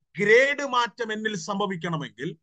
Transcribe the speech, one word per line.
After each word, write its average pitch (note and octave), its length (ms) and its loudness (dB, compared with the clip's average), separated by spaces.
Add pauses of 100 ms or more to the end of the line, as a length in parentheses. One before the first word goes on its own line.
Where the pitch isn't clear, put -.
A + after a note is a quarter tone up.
(180)
ഗ്രേഡ് B3+ 440 4
മാറ്റം A#3+ 500 -2
എന്നിൽ G#3+ 240 -4
സംഭവിക്കണമെങ്കിൽ, F3 1080 -6